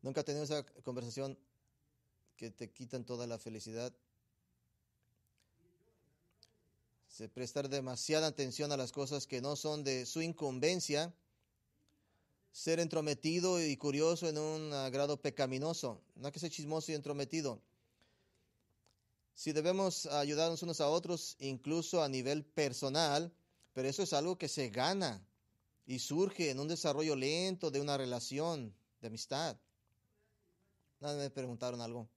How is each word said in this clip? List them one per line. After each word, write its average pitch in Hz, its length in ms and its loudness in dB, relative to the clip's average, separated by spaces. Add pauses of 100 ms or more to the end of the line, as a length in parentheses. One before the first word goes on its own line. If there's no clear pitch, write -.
¿Nunca 135 200 -2
ha - 20 0
tenido 147 200 -2
esa 147 200 -2 (200)
conversación 127 540 -6 (960)
que 117 160 -10
te 110 200 -12
quitan 127 320 -8
toda 120 220 -6
la 117 140 -6
felicidad? 113 540 -8 (3250)
Se - 200 -12
prestar 127 400 -4
demasiada 139 600 2
atención 147 440 0
a 143 60 2
las 127 140 -2
cosas 139 340 -2
que 127 160 -4
no 143 140 0
son 151 280 -2
de 131 220 0
su 160 160 -2
incumbencia. 160 920 0 (1400)
Ser 165 280 0
entrometido 165 840 2
y 147 120 2
curioso 160 540 2
en 151 80 0
un 156 340 -2
agrado 139 480 2
pecaminoso. 135 800 0 (160)
No 131 120 -6
hay 143 40 -4
que 156 80 -10
ser 160 120 -4
chismoso 156 400 -2
y 156 40 0
entrometido. 143 640 -2 (1700)
Si - 180 -4
debemos 180 540 2
ayudarnos 147 580 2
unos 170 160 -4
a 147 100 6
otros, 170 500 0
incluso 151 640 0
a 143 60 2
nivel 135 360 0
personal, 147 880 2 (420)
pero 131 140 0
eso 139 160 2
es 175 100 0
algo 170 240 2
que 156 100 -4
se 135 220 -2
gana 131 540 0 (640)
y 127 140 -4
surge 170 520 2
en 131 80 -2
un 143 80 -2
desarrollo 156 480 2
lento 165 560 0
de 139 100 0
una 143 160 0
relación 131 760 -2 (280)
de 117 60 -8
amistad. 135 500 -4 (1400)
Nada, 147 180 -2
me 139 120 -2
preguntaron 123 520 -4
algo. 117 360 -6